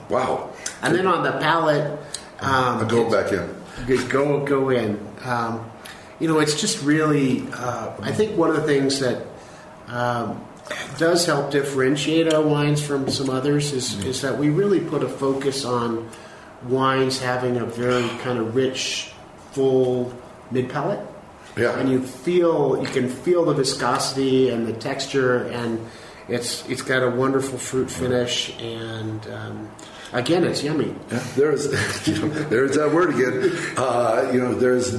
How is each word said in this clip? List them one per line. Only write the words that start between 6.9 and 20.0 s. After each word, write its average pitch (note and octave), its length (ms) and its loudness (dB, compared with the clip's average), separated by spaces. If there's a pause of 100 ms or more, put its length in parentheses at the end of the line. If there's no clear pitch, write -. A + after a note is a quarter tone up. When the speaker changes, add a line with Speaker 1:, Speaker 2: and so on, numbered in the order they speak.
Speaker 2:
uh, A2+ 360 -6 (120)
I - 100 -4
think G#3+ 240 2
one D#3+ 140 4
of D#3 60 2
the D3 60 0
things C#3 380 2
that, B2 220 -2 (640)
um, A#2+ 560 -2 (540)
does E3+ 280 4
help C#3+ 240 2
differentiate D3 840 2
our D#3 100 4
wines D3 380 2
from C#3 300 -2
some C3+ 180 -2
others C#3+ 440 0
is, A#2+ 240 -2
Speaker 1:
Mm. G2 80 -4
Speaker 2:
is C3 180 -4
that C3 160 -2
we D3 120 2
really F#3 300 4
put C#3 220 -2
a B2+ 60 0
focus C3+ 560 0
on A#2 440 -2 (600)
wines C3 500 2
having B2 380 0
a A#2 80 0
very B2 420 0 (160)
kind B2 160 -2
of A2 160 -2
rich, - 560 -2 (420)
full B2+ 600 2 (380)